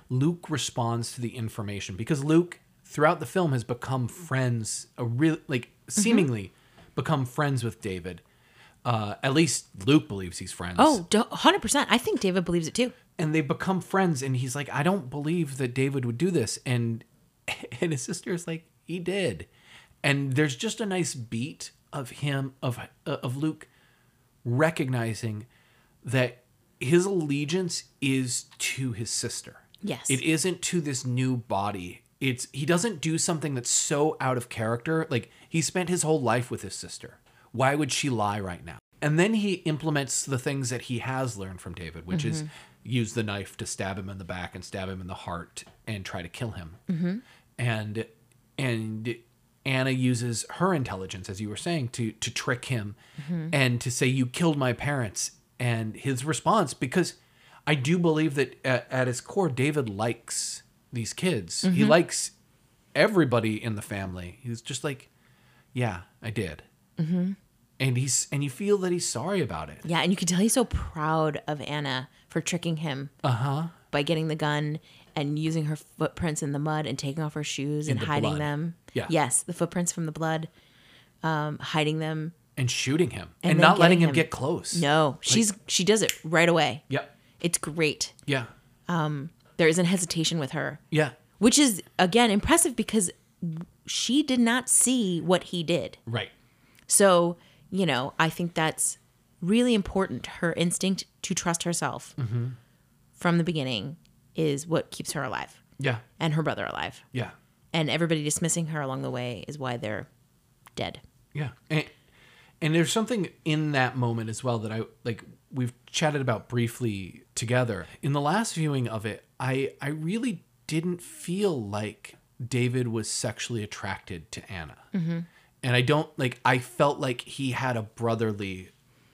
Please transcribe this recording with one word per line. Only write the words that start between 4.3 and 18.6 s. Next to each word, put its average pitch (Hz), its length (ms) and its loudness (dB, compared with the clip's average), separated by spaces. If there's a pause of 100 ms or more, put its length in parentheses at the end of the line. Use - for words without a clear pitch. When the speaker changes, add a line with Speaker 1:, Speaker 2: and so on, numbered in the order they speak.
Speaker 1:
a 127 60 -4
real, 135 340 2 (100)
like, 127 180 0 (220)
Speaker 2:
Mm-hmm. - 120 0
Speaker 1:
seemingly 165 520 2 (440)
become 139 300 0
friends 139 360 0
with 113 180 -4
David. 90 420 -6 (600)
Uh, 110 380 0
at 135 120 2
least 165 320 2 (200)
Luke 151 220 6
believes 95 300 -8
he's 92 140 -10
friends. 90 280 -6
Speaker 2:
Oh, 247 300 6
d-, 208 200 4
hundred 339 320 4
percent. 247 280 0
I 226 80 6
think 320 220 -2
David 185 240 0
believes 170 240 0
it - 60 -8
too. 240 180 0 (260)
Speaker 1:
And 156 160 0
they 160 60 4
become 170 400 0
friends, 175 420 2
and 135 140 0
he's 127 200 -2
like, 143 140 -6
"I 127 120 0
don't 170 280 0
believe 147 480 -2
that 127 160 -2
David 135 300 0
would 117 140 -2
do 180 120 2
this." 135 360 0
And, 117 380 0 (380)
<laughs> - 380 -10
and 170 120 2
his 135 100 -4
sister 202 300 -6
is 170 140 -4
like, 165 180 -8 (200)